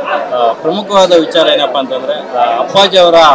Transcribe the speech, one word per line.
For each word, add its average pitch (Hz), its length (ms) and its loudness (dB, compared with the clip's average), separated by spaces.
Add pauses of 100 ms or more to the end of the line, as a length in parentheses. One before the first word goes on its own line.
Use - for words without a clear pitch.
(380)
ಆ, 117 160 0
ಪ್ರಮುಖವಾದ 190 580 -2
ವಿಚಾರ 160 360 2
ಏನಪ್ಪಾ 147 320 -2
ಅಂತಂದ್ರೆ, 131 600 -6
ಆ, 117 200 0
ಅಪ್ಪಾಜಿ 190 380 0
ಅವರ 175 180 4 (200)